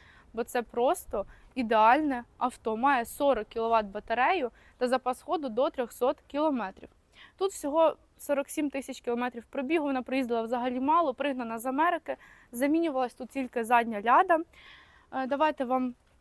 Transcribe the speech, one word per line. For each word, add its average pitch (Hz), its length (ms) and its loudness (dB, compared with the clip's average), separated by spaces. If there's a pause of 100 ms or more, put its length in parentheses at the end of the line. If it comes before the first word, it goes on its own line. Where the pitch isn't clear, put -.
(320)
бо 226 120 -4
це 247 180 -2
просто 240 640 -2 (280)
ідеальне 240 680 4 (140)
авто. 226 380 -4
Має 247 280 2
сорок 254 440 0
кіловат 226 380 2
батарею 240 640 0 (280)
та 247 100 0
запас 254 340 -2
ходу 294 260 -4
до 254 220 0
трьохсот 247 460 -2 (100)
кілометрів. 277 640 -2 (480)
Тут 392 160 -2
всього 302 440 2 (220)
сорок 277 300 -2
сім 302 220 -4
тисяч 269 300 -8
кілометрів 240 440 -4
пробігу, 285 420 -2
вона 262 160 -2
приїздила 240 400 -2
взагалі 247 380 -4
мало, 320 340 2
пригнана 247 440 -4
з 226 80 -10
Америки. 302 500 0 (360)
Замінювалась 277 640 0
тут 254 160 -14
тільки 247 340 -4
задня 226 380 2
ляда. 320 360 4 (760)
Е, 262 140 -4
давайте 285 380 0
вам 254 300 -2 (260)